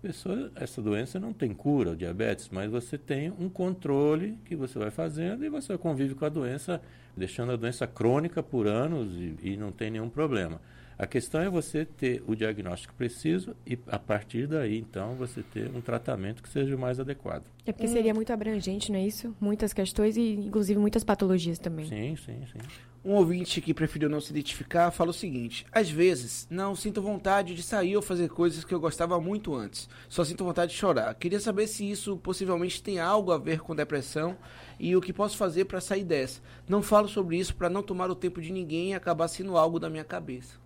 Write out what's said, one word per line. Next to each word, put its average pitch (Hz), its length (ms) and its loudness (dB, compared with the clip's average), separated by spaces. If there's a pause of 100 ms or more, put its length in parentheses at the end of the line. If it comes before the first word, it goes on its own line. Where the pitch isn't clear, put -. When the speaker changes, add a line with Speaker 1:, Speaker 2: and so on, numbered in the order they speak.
Speaker 1:
pessoa, 202 540 -4
essa - 260 -8
doença 107 380 0
não 220 140 -6
tem 117 200 -2
cura, 131 380 2
o 82 40 -2
diabetes, 90 540 -2
mas 98 220 -4
você 120 260 -4
tem 147 400 -4
um 180 120 -4
controle 180 960 2
que 175 100 -6
você 127 240 -4
vai 107 100 0
fazendo 165 540 -4
e 302 60 -2
você 269 280 -4
convive 139 380 0
com 139 80 -4
a 151 60 2
doença, 147 520 -4 (360)
deixando 120 340 -2
a 123 60 2
doença 120 280 -2
crônica 135 560 2
por 120 240 0
anos 117 520 0
e, 85 260 -6
e 98 140 -2
não 104 160 -6
tem 110 180 -6
nenhum 113 180 -4
problema. 117 520 -2 (360)
A 98 100 -2
questão 127 340 0
é 196 80 2
você 160 360 0
ter 123 420 0
o 110 80 2
diagnóstico 104 580 -4
preciso 156 600 -2 (100)
e, 123 220 -4
a 101 100 -2
partir 107 500 -2
daí, 131 300 0
então, 110 380 -6
você 127 260 -6
ter 110 320 -6
um 123 60 -6
tratamento 117 640 -4
que - 60 -16
seja 139 260 0
o 127 40 -4
mais 127 200 -2
adequado. 127 440 -6 (220)
Speaker 2:
É 220 60 -2
porque 226 160 -2
Speaker 3:
Hum. 233 60 2
Speaker 2:
seria 226 200 6
muito 220 200 0
abrangente, 208 580 -2
não 190 80 2
é 190 60 2
isso? 214 340 -4
Muitas 208 320 2
questões 214 460 2
e, 233 160 4
inclusive, 202 440 2
muitas 214 280 4
patologias 185 520 4
também. 160 300 -4
Speaker 1:
Sim, 123 300 -2
sim, 120 240 -10 (100)
sim. - 80 -14 (460)
Speaker 3:
Um 196 80 2
ouvinte 175 480 4
que 160 120 0
preferiu 151 360 2
não 151 100 0
se - 120 -10
identificar 170 600 2
fala 170 200 2
o - 20 -2
seguinte: 127 580 -6
"Às 214 180 4
vezes, 156 600 4
não 190 260 -2
sinto 208 260 -4
vontade 196 540 2
de 170 80 -8
sair 196 320 0
ou 208 60 4
fazer 175 260 0
coisas 160 380 2
que - 80 -2
eu 175 80 0
gostava 170 400 2
muito 190 340 -2
antes. 104 320 -6 (220)
Só 175 160 2
sinto 170 180 -4
vontade 175 300 2
de - 40 -8
chorar. 117 380 4
Queria 180 240 0
saber 208 280 2
se 208 220 -4
isso 202 280 -2
possivelmente 180 640 -2
tem 196 160 -2
algo 185 320 4
a 160 60 6
ver 160 240 0
com 170 120 -8
depressão 151 640 -2 (420)
e 175 200 4
o 180 40 8
que 185 120 -6
posso 202 240 0
fazer 185 260 2
pra 190 160 -2
sair 196 240 -2
dessa. 151 380 0 (260)
Não 202 140 4
falo 208 260 6
sobre 185 300 0
isso 180 180 -2
pra 175 140 0
não 196 120 0
tomar 185 300 -2
o 175 40 -2
tempo 175 260 -4
de 160 100 -8
ninguém 175 400 -2
e - 20 -2
acabar 170 360 0
sendo 185 260 -4
algo 165 240 4
da 165 100 -6
minha 156 140 -8
cabeça." 147 640 -10